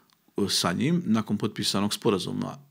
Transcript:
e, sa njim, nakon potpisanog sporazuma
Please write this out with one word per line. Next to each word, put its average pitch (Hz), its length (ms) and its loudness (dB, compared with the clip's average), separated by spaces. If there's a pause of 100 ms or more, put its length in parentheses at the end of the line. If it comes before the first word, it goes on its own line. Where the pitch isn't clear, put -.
(360)
e, 101 120 2
sa 87 240 2
njim, 143 340 2
nakon 107 320 2
potpisanog 104 560 -2
sporazuma 95 640 -2 (120)